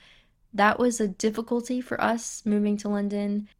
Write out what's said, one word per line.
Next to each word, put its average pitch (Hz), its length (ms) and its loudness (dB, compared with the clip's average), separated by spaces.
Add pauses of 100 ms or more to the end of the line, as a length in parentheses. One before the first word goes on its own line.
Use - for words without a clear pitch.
(520)
That 208 280 4
was 240 200 2
a 214 80 2
difficulty 233 720 -2
for - 220 -4
us 226 420 -2
moving 208 340 2
to 208 120 -4
London, 202 580 -2 (120)